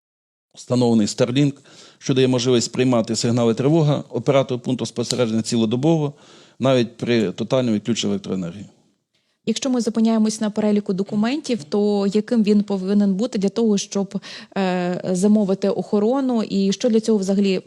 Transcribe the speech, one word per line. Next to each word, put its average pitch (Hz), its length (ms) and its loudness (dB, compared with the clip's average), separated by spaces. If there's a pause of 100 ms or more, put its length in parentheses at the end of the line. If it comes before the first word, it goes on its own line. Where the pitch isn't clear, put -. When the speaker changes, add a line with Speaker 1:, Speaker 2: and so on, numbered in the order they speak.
(560)
Speaker 1:
Встановлений 117 520 2
Starlink, 135 460 0 (460)
що - 140 -2
дає 131 140 4
можливість 123 440 2
приймати 120 440 0
сигнали 117 380 2
тривога 147 560 2
оператору 127 500 0
пункту 120 260 -4
спостереження 113 560 -2
цілодобово, 127 720 0 (460)
навіть 123 380 0
при 113 340 0
тотальному 120 440 -2
відключенні 107 360 -4
електроенергії. 95 540 -6 (800)
Speaker 2:
Якщо 226 240 -4
ми 254 120 0
зупиняємось 220 600 0
на 214 80 -2
переліку 208 440 0
документів, 226 720 -4
то 208 500 0
яким 214 300 0
він 208 200 4
повинен 202 500 0
бути 226 260 -2
для 196 100 0
того, 220 280 0
щоб, 190 420 -6 (380)
е, 180 440 -2 (100)
замовити 196 580 2
охорону? 226 720 0
І 196 280 0
що 247 180 -2
для 220 100 4
цього 220 180 2
взагалі, 196 500 0